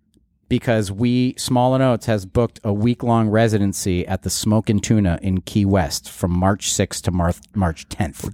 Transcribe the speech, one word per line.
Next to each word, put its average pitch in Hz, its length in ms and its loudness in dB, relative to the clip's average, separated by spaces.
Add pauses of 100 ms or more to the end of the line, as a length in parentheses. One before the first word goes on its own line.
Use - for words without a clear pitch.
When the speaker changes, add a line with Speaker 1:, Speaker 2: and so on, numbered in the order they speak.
(540)
Speaker 1:
because 113 380 0
we, 123 440 0
Small 127 380 0
and 131 80 2
Oates, 123 240 0
has 104 220 -2
booked 117 360 -2
a 107 80 0
week-long 113 560 0
residency 101 800 2
at 95 160 -6
the - 80 -6
Smokin' 107 520 0
Tuna 101 420 2
in 92 180 0
Key 104 240 0
West 98 460 0
from - 180 -4
March 90 420 0
sixth - 340 -2
to 92 60 -2
Mar-, 87 220 0 (220)
March 90 340 -2
tenth. - 340 -6
Speaker 2:
We're - 100 -6